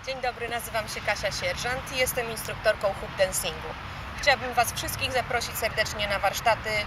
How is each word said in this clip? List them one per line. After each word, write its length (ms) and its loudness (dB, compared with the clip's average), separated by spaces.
Dzień 160 -4
dobry, 280 -2
nazywam 380 -2
się 140 -6
Kasia 300 0
Sierżant 640 -2
i 20 2
jestem 340 2
instruktorką 560 0
huk 300 -2
dancingu. 500 2
Chciałabym 320 4
Was 200 4
wszystkich 380 -4
zaprosić 460 0
serdecznie 500 0
na 120 0
warsztaty 500 2